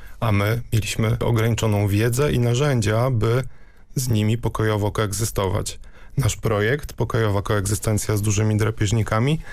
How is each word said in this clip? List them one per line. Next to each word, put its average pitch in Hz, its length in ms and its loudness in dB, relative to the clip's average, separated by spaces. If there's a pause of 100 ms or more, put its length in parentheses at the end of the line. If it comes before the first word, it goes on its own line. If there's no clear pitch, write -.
(200)
a 113 120 0
my 104 300 0 (120)
mieliśmy 110 460 0
ograniczoną 110 680 2
wiedzę 120 440 2
i 127 80 2
narzędzia, 120 720 2
by 117 340 2 (520)
z 127 140 -2
nimi 107 280 2
pokojowo 107 540 0
koegzystować. 98 880 -2 (380)
Nasz 123 180 0
projekt 113 580 0
Pokojowa 110 480 0
koegzystencja 104 760 0
z 101 40 0
dużymi 107 360 2
drapieżnikami, 110 840 0 (140)